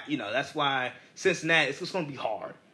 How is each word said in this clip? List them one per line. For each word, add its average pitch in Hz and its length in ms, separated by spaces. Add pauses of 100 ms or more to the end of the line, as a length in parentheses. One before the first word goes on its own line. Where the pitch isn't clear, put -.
you 143 100
know, 107 160
that's 139 220
why 135 360 (220)
Cincinnati, 165 560
it's, 139 120
it's 175 100
gonna 175 160
be 139 80
hard. 104 400 (180)